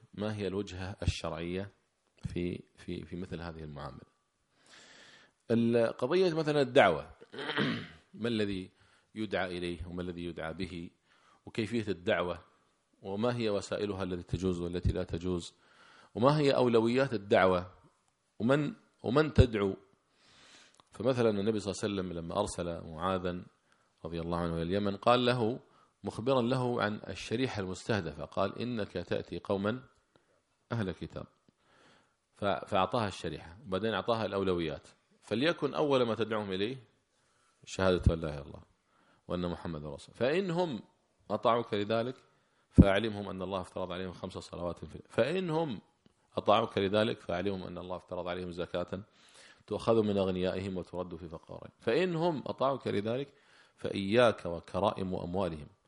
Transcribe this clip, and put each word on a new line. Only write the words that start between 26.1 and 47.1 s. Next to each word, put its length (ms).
له 400
عن 260
الشريحة 520
المستهدفة، 680
قال: 340
"إنك 320
تأتي 480
قوماً 440
أهل 200
كتاب"، 340
ف-، 100
فأعطاها 640
الشريحة، 580
وبعدين 280
أعطاها 320
الأولويات، 600
فليكن 520
أول 300
ما 120
تدعوهم 360
إليه 320
شهادة 480
أن 60
لا 80
إله 100
إلا 100
الله 260
وأن 220
محمد 360
رسول، 300
"فإنهم 640
أطاعوك 440
لذلك 420
فأعلمهم 600
أن 120
الله 200
افترض 300
عليهم 200
خمس 220
صلوات 520
في، 140
فإنهم 720
أطاعوك 400
لذلك 440